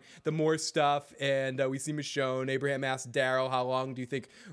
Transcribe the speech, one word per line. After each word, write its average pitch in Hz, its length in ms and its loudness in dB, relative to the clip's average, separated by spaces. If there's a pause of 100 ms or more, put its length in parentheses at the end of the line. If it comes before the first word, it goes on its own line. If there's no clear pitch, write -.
(240)
the 156 80 0
more 156 260 4
stuff, 143 600 0
and, 135 400 0
uh, 135 120 2
we 135 80 -4
see 151 160 -4
Michonne. 131 560 -2
Abraham 135 340 0
asks 127 260 -4
Daryl, 131 400 2
"How 127 140 2
long 131 300 0
do 127 80 -6
you 123 40 -6
think 135 220 -6 (240)